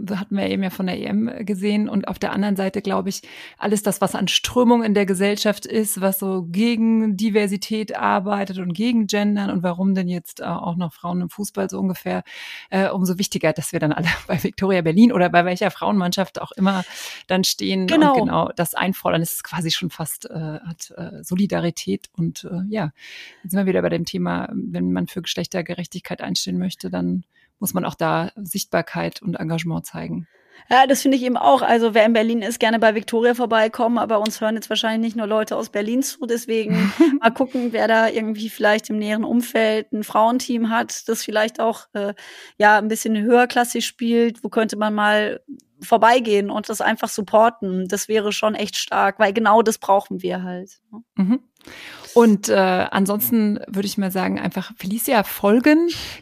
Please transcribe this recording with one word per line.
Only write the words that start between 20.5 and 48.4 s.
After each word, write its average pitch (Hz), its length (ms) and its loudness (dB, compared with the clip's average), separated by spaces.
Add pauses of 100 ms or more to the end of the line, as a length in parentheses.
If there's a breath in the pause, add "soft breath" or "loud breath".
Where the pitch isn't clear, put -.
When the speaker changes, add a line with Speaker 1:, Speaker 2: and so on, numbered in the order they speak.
Speaker 1:
äh, - 260 -14
Solidarität. 180 920 -2
Und, 165 260 -4
äh, - 60 -14 (200)
ja, 202 220 -4 (520 loud breath)
jetzt 170 80 -8
sind 190 80 0
wir 196 60 2
wieder 185 160 2
bei 175 80 2
dem 170 160 -2
Thema, 180 480 -4
wenn 180 380 -4
man 180 160 -2
für - 140 -10
Geschlechtergerechtigkeit 175 1000 -8
einstehen 180 360 -4
möchte, 180 320 -6
dann 180 360 -2 (340)
muss 196 140 -4
man 175 120 -2
auch 160 100 -6
da 165 400 -2
Sichtbarkeit 170 880 -6
und 170 140 -4
Engagement 165 500 -4
zeigen. 165 420 -10 (420 soft breath)
Speaker 2:
Ja, 262 180 6
das 269 140 2
finde 269 160 4
ich 240 60 -4
eben 254 140 0
auch. 269 240 4
Also 226 320 4
wer 220 120 6
in 233 80 4
Berlin 226 280 2
ist, 220 180 -6
gerne 226 200 2
bei 220 160 4
Victoria 233 380 2
vorbeikommen. 226 640 2
Aber 208 220 2
uns 214 220 -2
hören 220 140 0
jetzt 214 140 -8
wahrscheinlich 226 400 0
nicht 220 80 -6
nur 214 100 -2
Leute 214 280 0
aus 220 140 -4
Berlin 220 320 -2
zu. - 260 -8
Deswegen 214 720 0
Speaker 1:
<laughs> 285 200 4
Speaker 2:
mal 226 120 6
gucken, 247 400 -2
wer 214 160 2
da 220 200 4
irgendwie 220 420 -4
vielleicht 214 400 2
im 214 80 -2
näheren 214 260 -2
Umfeld 220 680 0
ein 214 120 -4
Frauenteam 233 640 2
hat, 226 380 -4
das 220 160 -2
vielleicht 214 360 -2
auch, 226 340 -2
äh, 202 200 -4 (440 loud breath)
ja, 208 200 8
ein 208 100 0
bisschen 220 300 -2
höherklassig 240 680 2
spielt. 233 580 0
Wo 208 60 -6
könnte 220 280 0
man 214 160 0
mal 208 480 2 (400)
vorbeigehen 220 680 4
und 214 200 -4
das 220 120 -4
einfach 220 280 0
supporten? 208 800 2
Das 202 200 -4
wäre 208 240 0
schon 214 220 0